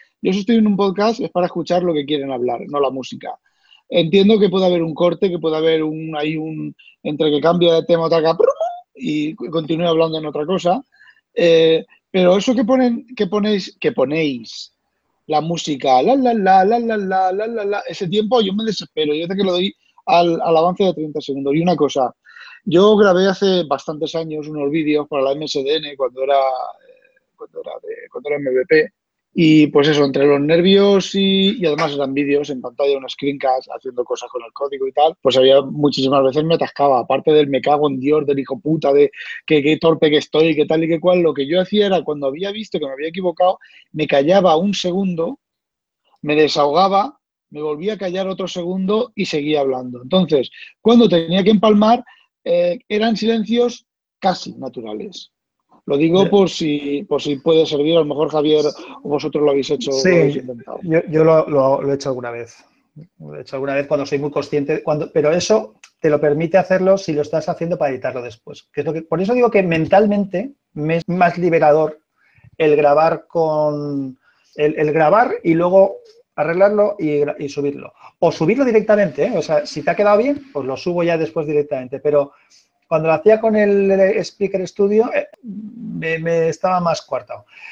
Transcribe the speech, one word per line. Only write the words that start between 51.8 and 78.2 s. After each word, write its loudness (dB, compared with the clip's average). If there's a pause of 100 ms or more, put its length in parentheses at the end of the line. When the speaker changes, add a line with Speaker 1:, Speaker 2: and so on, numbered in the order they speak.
Speaker 1:
eh, 0
eran 0
silencios -2 (320)
casi -4
naturales. -12 (560)
Lo -2
digo 4
Speaker 2:
Ya. -2
Speaker 1:
por 4
si, -4
por -4
si -4
puede 2
servir, 0
a 4
lo 2
mejor -4
Javier 2 (400)
o -10
vosotros -4
lo 2
habéis 0
hecho, -4
Speaker 2:
Sí, 0
Speaker 1:
lo 6
habéis 2
intentado. -12
Speaker 2:
yo, 0
yo 2
lo, 4
lo, 2
lo -4
he 0
hecho -6
alguna -8
vez. -14 (560)
Lo -18
he -14
hecho -12
alguna -6
vez -2
cuando -2
soy -4
muy -6
consciente, -4
cuando, -4
pero 0
eso -2 (180)
te 0
lo 2
permite 0
hacerlo 2
si -6
lo 0
estás -4
haciendo -4
para -2
editarlo -6
después. -16
Que -6
es -6
lo -4
que, -6
por -4
eso -2
digo 2
que 2
mentalmente 0 (220)
me -2
es -10
más 0
liberador 2 (580)
el 2
grabar 2
con, -4 (380)
el, 0
el 0
grabar 2
y 2
luego 2 (360)
arreglarlo 2
y 0
gra-, -2
y -8
subirlo. -6 (240)
O 2